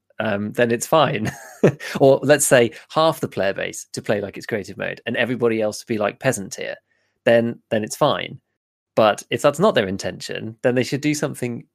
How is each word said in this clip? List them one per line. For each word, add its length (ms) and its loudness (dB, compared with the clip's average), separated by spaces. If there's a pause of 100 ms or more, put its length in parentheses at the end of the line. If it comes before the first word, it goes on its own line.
(180)
um, 340 -4
then 180 2
it's 160 -2
fine. 440 2 (320)
<laughs> 80 6 (300)
Or 240 8
let's 220 4
say 260 4 (180)
half 300 0
the 80 -4
player 260 -2
base 380 -8
to 100 -10
play 180 0
like 160 -8
it's 100 -14
creative 300 -6
mode 300 -8
and 100 -4
everybody 440 0
else 200 -2
to 60 -20
be, 120 -4
like, 200 -2
peasant 360 -2
tier, 200 -10 (500)
then, 360 4 (100)
then 140 -2
it's 120 -10
fine. 440 -2 (560)
But 340 4
if 120 -4
that's 180 2
not 160 2
their 100 2
intention, 760 -8
then 120 2
they 80 2
should 200 -4
do 120 0
something 600 -6